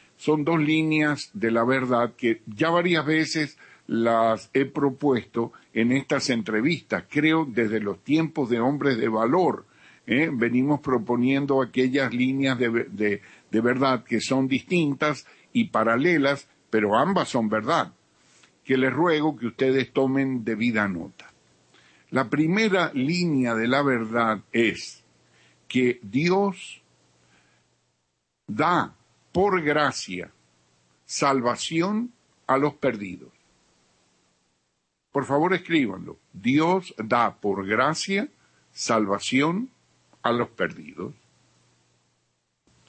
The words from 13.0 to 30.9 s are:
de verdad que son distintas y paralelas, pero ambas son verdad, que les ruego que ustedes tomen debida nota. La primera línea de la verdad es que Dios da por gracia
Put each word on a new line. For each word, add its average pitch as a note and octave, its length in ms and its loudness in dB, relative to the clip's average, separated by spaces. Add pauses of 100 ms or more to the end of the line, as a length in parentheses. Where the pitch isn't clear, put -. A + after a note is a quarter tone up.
de A2 100 2
verdad B2+ 420 2
que A2+ 180 -4
son C3+ 280 0
distintas C#3+ 800 -2 (260)
y A#2 140 2
paralelas, C#3 800 2 (200)
pero G#2 280 2
ambas E3+ 320 2
son A#2 200 0
verdad, A2 440 0 (720)
que C3 120 0
les C3 160 2
ruego D3+ 440 0
que A2+ 100 -6
ustedes C3 460 0
tomen C3+ 500 0
debida A2 460 0
nota. E2 440 -10 (800)
La B2+ 180 -2
primera F3 640 2
línea C#3+ 640 0
de A2+ 140 0
la C#3 160 2
verdad A2+ 640 0
es - 540 -2 (640)
que B2 340 0
Dios F3 800 -2 (1700)
da D3+ 480 0 (340)
por F#3 320 2
gracia C#3+ 680 -2 (720)